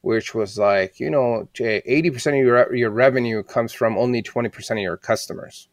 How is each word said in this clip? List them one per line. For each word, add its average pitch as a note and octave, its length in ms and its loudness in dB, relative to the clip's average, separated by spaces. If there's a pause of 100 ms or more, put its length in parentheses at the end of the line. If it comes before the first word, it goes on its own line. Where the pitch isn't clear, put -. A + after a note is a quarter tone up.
which - 340 -2
was G#2 240 -4
like, G2+ 400 0
you D3 120 -4
know, B2 440 0
j-, A2+ 320 -2
eighty D#3+ 240 2
percent C#3 240 -2
of C3+ 100 4
your B2 240 6
re-, B2 120 -2
your A#2 100 0
revenue A#2+ 540 2
comes A#2 280 -4
from A2+ 240 0
only A#2+ 240 0
twenty A#2 280 -4
percent - 300 -6
of G#2 40 -2
your F2 140 -4
customers. - 760 -6